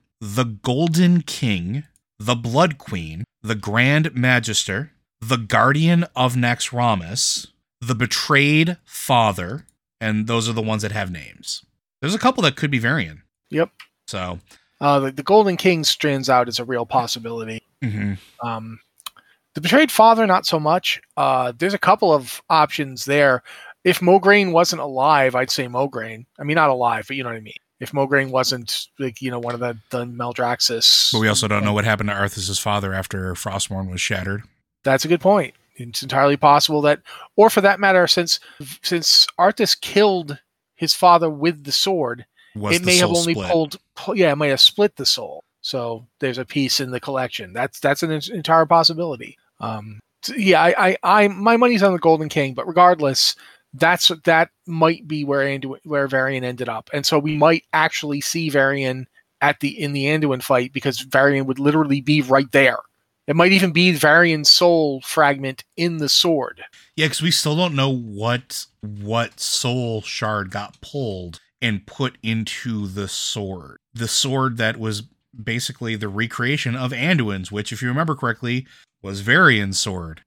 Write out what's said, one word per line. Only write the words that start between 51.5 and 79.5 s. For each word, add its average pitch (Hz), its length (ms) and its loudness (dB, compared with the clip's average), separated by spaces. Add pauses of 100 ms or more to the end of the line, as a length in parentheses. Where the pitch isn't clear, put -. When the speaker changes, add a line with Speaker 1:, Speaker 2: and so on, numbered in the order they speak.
Speaker 2:
money's 240 260 4
on 190 100 4
the 175 60 -2
Golden 156 300 2
King, 135 240 -2
but 135 140 -8
regardless, 165 680 4 (380)
that's, 165 380 2 (140)
that 165 240 4 (180)
might 165 400 0
be 151 160 -4
where 139 240 0
Andu-, 135 380 -8
where 143 220 -2
Varian 131 360 -2
ended 123 260 -6
up, 110 240 -12
and 143 120 -4
so 160 120 2
we 151 180 0
might 160 280 4 (100)
actually 156 480 -2
see 165 280 -4
Varian 135 580 0 (340)
at 147 200 0
the, - 80 -2
in 147 240 -6
the 139 120 -2
Anduin 147 380 0
fight, 127 300 0
because 139 260 -4
Varian 135 480 2
would 131 100 -4
literally 143 440 2
be 147 200 2
right 131 300 2
there. 131 260 4 (480)
It 147 120 -2
might 180 160 6
even 185 180 2
be 175 220 4
Varian's 156 580 4
soul 160 500 2
fragment 139 640 0 (140)
in 170 200 -2
the 147 120 -4
sword. 139 520 0 (360)
Speaker 1:
Yeah, 156 100 2
'cause - 140 -4
we 165 100 0
still 151 240 0
don't 175 180 0
know 135 160 0
what, 120 760 -6 (160)
what 104 580 -6
soul 120 640 -4
shard 104 500 -6
got 101 300 -12
pulled 98 580 -8 (220)
and 107 260 -4
put - 340 -6
into 113 640 -6
the 95 200 -8
sword. 92 680 -10 (160)
The 117 160 -6
sword 131 480 -2
that 113 200 -2
was 110 260 -6 (380)
basically 117 540 -6
the 104 140 -8
recreation 117 640 -4
of 127 160 -6
Anduin's, 120 600 -2
which, 104 200 -6
if 110 100 -10
you 127 60 -4
remember 151 260 -2
correctly, 123 540 -4 (340)
was 98 200 -10
Varian's 113 580 2